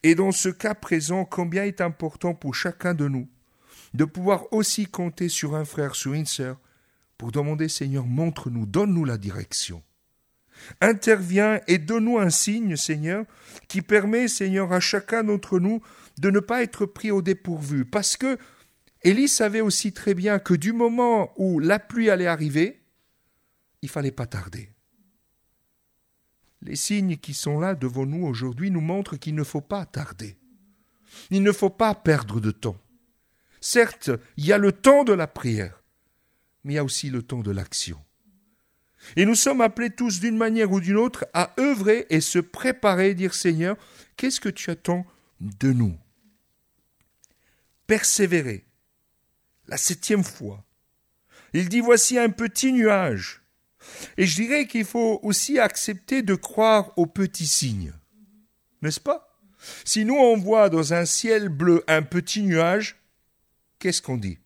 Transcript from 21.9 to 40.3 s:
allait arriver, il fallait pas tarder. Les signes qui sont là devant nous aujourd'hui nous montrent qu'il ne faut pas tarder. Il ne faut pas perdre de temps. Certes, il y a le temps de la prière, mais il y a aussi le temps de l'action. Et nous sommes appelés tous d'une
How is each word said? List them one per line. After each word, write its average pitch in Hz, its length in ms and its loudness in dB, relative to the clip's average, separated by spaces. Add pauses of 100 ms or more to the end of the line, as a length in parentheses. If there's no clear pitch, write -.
allait 180 160 2
arriver, 160 560 0 (1000)
il 135 80 -12
fallait 139 220 -4
pas 123 160 -8
tarder. 98 440 -12 (1900)
Les 143 140 -10
signes 190 420 -2
qui 143 160 -14
sont 147 260 -4
là 190 140 -2
devant 131 320 -4
nous 160 200 -4
aujourd'hui 131 440 -4
nous 175 100 0
montrent 175 380 -4
qu'il 156 160 -8
ne 151 100 -2
faut 143 160 -6
pas 190 260 -8
tarder. 101 500 -12 (960)
Il 196 120 2
ne 202 100 4
faut 196 180 2
pas 220 240 0
perdre 120 460 0
de 107 100 0
temps. 101 300 -8 (800)
Certes, - 500 0 (260)
il 147 100 -4
y 190 60 6
a 208 60 6
le 202 140 4
temps 277 320 6
de 226 80 4
la 170 140 2
prière, 104 560 -6 (800)
mais 143 120 -8
il - 20 -2
y - 20 -2
a 147 60 -2
aussi 139 260 -6
le 123 120 -6
temps 123 180 -8
de 101 100 -4
l'action. 87 520 -8 (1120)
Et 185 100 6
nous 226 80 4
sommes 269 260 2
appelés 226 300 2
tous 202 300 -4
d'une 220 160 -2